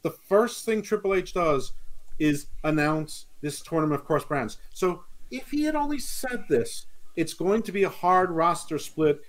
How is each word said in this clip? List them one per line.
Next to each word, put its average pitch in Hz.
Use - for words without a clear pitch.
the 170
first -
thing 220
Triple 202
H 185
does 151
is 151
announce 156
this 147
tournament 156
of -
course 151
brands. 135
So 175
if 254
he 294
had 302
only 294
said 247
this, -
"It's 165
going 202
to 214
be 196
a 170
hard 185
roster 160
split, 147